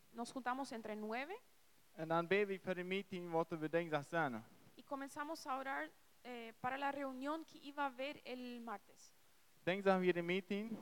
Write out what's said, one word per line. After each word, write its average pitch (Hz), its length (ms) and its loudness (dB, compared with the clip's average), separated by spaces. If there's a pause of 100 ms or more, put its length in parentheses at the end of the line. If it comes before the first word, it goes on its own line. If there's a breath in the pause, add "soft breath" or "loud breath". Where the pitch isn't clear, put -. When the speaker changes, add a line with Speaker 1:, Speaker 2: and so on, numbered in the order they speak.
(100)
Speaker 1:
nos 233 220 -6
juntamos 254 400 -2
entre 220 240 -6
nueve. 247 420 -4 (540)
Speaker 2:
En 160 160 -6
dan 165 180 6
bidden 196 200 6
we 196 120 -2
voor 185 160 0
de 180 100 -4
meeting 185 460 -2
wat 165 180 4
we 156 200 0
dinsdag 156 360 2
zijn. 135 400 0 (300)
Speaker 1:
Y - 80 -20
comenzamos 294 640 -6
a 262 100 -2
orar, 277 340 -2 (320)
eh, 233 380 -10
para 262 180 0
la 277 120 2
reunión 277 540 -2
que - 140 -20
iba 285 260 -6
a - 20 2
haber 269 380 -4
el 247 360 -8
martes. - 520 -12 (520)
Speaker 2:
Dinsdag 190 340 6
weer 180 180 6
een 175 80 0
meeting. 202 580 -2